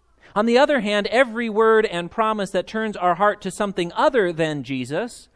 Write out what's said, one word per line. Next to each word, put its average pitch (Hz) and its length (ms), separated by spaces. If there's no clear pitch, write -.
On 214 120
the 233 120
other 285 220
hand, 208 260
every 233 420
word 220 380
and 175 240
promise 220 400
that 180 160
turns 220 300
our 180 180
heart - 280
to 185 100
something 190 400
other 226 400
than 156 320
Jesus, 139 720